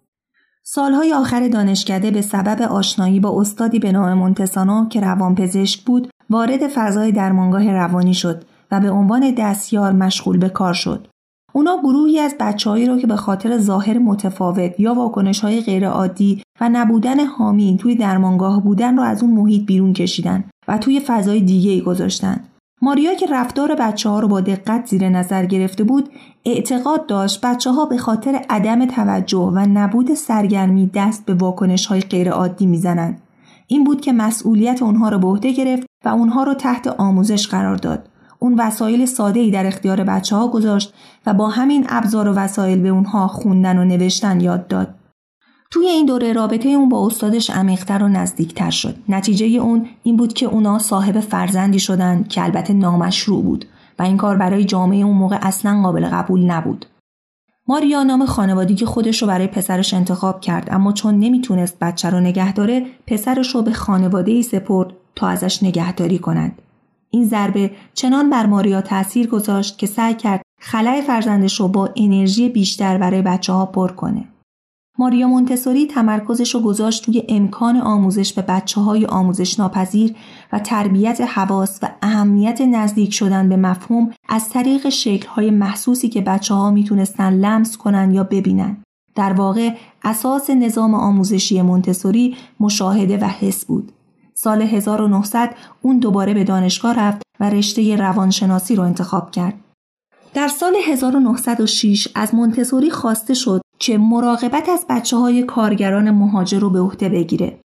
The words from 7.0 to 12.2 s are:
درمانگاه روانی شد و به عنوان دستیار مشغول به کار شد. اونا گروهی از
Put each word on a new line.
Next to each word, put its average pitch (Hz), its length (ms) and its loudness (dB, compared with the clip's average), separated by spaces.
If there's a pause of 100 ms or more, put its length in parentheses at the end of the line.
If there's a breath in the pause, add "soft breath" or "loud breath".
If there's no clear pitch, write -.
درمانگاه 190 600 2
روانی 180 420 2
شد 170 300 -4 (280 soft breath)
و 196 80 0
به 202 100 2
عنوان 220 480 2
دستیار 202 540 0
مشغول 185 460 0
به 185 120 2
کار 185 240 -2
شد. - 340 -6 (460)
اونا 330 300 0
گروهی 302 360 2
از 285 200 -2